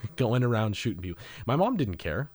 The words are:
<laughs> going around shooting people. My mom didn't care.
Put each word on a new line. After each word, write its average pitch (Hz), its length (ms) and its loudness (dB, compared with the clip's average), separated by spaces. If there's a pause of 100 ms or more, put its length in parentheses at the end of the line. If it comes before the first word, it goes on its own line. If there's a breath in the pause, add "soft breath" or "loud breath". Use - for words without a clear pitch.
<laughs> - 100 -8
going 123 260 2
around 110 340 2
shooting 95 260 -4
people. 90 200 -8 (220 loud breath)
My 117 120 2
mom 220 200 4
didn't 107 200 0
care. 87 380 -2